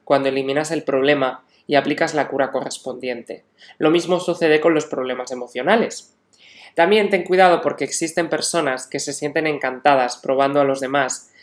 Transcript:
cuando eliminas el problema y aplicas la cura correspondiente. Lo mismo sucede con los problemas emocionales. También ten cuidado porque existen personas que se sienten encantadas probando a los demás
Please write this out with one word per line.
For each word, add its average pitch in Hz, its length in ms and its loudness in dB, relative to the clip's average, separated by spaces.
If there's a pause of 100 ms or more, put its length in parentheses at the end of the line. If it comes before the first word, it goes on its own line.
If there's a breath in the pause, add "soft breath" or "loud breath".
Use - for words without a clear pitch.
cuando 135 240 2
eliminas 135 420 -2
el 156 120 -2
problema 135 640 0 (220 soft breath)
y 147 80 0
aplicas 147 400 0
la 139 140 -2
cura 135 220 -2
correspondiente. 127 920 -8 (340 loud breath)
Lo 160 120 4
mismo 170 300 2
sucede 165 400 2
con 165 140 4
los 147 120 0
problemas 127 460 -6
emocionales. 131 840 -2 (580 loud breath)
También 196 360 4
ten 185 140 0
cuidado 180 360 4
porque - 240 -4
existen 165 440 -4
personas 151 580 -2
que 139 140 -8
se 143 120 -6
sienten 151 340 -4
encantadas 131 720 0
probando 139 440 0
a 143 40 4
los 135 160 0
demás 131 520 -4 (100 soft breath)